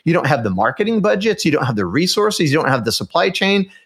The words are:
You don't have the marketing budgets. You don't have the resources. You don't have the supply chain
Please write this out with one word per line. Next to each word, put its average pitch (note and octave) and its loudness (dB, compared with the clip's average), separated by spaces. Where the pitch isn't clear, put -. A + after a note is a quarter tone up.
You E3 2
don't D#3+ 2
have C3+ 0
the G#2 0
marketing C3 0
budgets. G#3 0
You E3 2
don't D3 0
have A#2+ -2
the G2 -2
resources. F3+ 0
You D3+ 2
don't C#3+ 0
have B2+ 0
the D3 -2
supply F3 0
chain G3 0